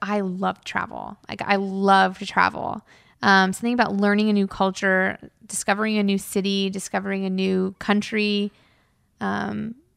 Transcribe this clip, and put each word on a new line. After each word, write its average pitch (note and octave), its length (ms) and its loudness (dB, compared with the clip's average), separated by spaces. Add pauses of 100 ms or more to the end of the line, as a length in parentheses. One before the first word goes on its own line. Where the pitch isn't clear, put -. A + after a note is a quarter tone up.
I G#3 180 -2
love F#3 420 -4
travel. - 540 -8 (120)
Like, - 140 -8
I G3+ 140 0
love G3 600 2
to G3 80 -12
travel. - 560 0 (400)
Um, F#3+ 320 6
something A#3 180 -4
about A#3 240 0
learning G#3 320 4
a G#3+ 60 4
new G3 120 2
culture, F#3+ 720 0 (280)
discovering G#3+ 520 -2
a G#3 40 2
new G3 160 2
city, G3 520 0
discovering G3 540 -6
a F#3+ 60 -4
new F#3+ 480 0
country, G#3 720 0 (680)
um, G#3+ 520 -6 (220)